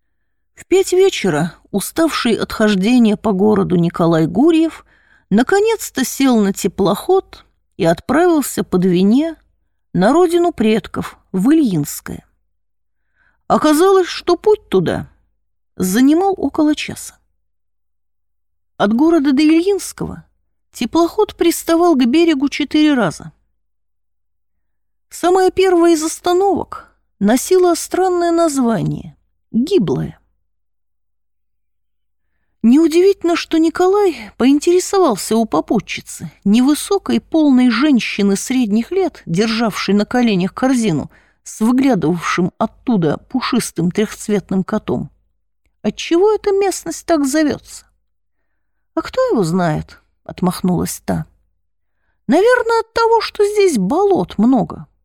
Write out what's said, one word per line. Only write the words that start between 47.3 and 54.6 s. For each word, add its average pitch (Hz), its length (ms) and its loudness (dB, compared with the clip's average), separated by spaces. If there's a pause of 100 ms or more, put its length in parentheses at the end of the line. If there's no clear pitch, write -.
«А 320 80 -4
кто - 280 -6
его 247 160 0
знает?» — 160 560 -4 (240)
отмахнулась 180 800 -4
та. 165 220 -6 (1000)
«Наверное, 453 540 2
от 453 100 -14
того, 453 300 2
что - 240 -2
здесь 403 320 2
болот 277 600 0
много. 208 480 0 (200)